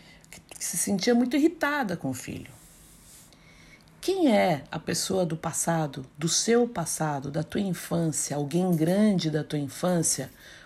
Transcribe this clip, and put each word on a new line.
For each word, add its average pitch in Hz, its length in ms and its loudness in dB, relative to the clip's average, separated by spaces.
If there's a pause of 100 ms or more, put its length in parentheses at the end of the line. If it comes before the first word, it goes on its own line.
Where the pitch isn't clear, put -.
(300)
que, - 100 -20
que - 240 -14
se - 140 -4
sentia 202 360 2
muito 247 220 2
irritada 285 640 0
com 135 100 -6
o 131 60 -4
filho. - 360 -12 (1500)
Quem 349 320 2
é 190 380 4
a 175 80 -6
pessoa 180 480 -2
do 160 100 -4
passado, 156 720 -2 (100)
do 156 120 -2
seu 233 380 4
passado, 151 640 -4
da 151 120 -2
tua 208 180 -4
infância, 170 760 -2
alguém 170 380 0
grande 170 560 4
da 151 140 0
tua 151 140 -4
infância, 151 720 0 (360)